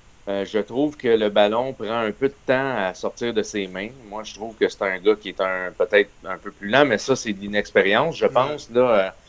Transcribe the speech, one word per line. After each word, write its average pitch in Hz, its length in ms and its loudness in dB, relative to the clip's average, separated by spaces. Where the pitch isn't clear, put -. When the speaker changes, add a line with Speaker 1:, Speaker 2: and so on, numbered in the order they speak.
Speaker 1:
Euh, 98 160 -2
je 104 160 -4
trouve 139 380 -2
que 123 100 -4
le 107 220 4
ballon 107 420 2
prend 113 280 -4
un 107 120 -2
peu 135 160 -2
de 139 80 -6
temps 131 300 0
à 104 180 -2
sortir 113 400 -6
de 107 100 0
ses 101 240 -6
mains. 95 240 -8
Moi, 107 160 -10
je - 80 -14
trouve 110 220 -12
que 98 120 2
c'est - 140 -6
un 95 160 -2
gars 101 180 4
qui 98 140 -12
est 90 100 -6
un, 92 320 -2
peut-être 101 380 2
un 90 120 -10
peu 101 140 -16
plus 101 160 -12
lent, 131 180 6
mais 113 120 2
ça, 131 180 -2
c'est 113 160 -6
de 95 80 -8
l'inexpérience, 104 800 0
je 107 80 0
Speaker 2:
Ouais. - 80 2
Speaker 1:
pense, 135 380 -2
là, 113 440 2